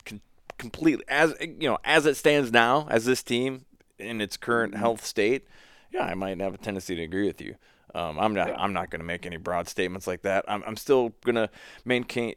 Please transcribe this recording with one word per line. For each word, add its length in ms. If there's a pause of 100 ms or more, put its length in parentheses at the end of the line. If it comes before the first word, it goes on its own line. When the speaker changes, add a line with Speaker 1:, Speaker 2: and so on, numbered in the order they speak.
Speaker 1:
can 160 (380)
completely, 500
as, 320
you 260
know, 160
as 220
it 100
stands 360
now, 380
as 160
this 180
team 420 (320)
in 240
its 160
current 360
Speaker 2:
Mm-hmm. 80
Speaker 1:
health 240
state, 420 (440)
yeah, 120
I 100
might 260
have 140
a 40
tendency 380
to 60
agree 240
with 160
you. 140 (400)
Um, 240
I'm 160
not, 140
Speaker 2:
Yeah. 100
Speaker 1:
I'm 140
not 180
gonna 140
make 200
any 120
broad 320
statements 360
like 180
that. 240
I'm, 200
I'm 80
still 380 (120)
gonna 240 (360)
maintain, 520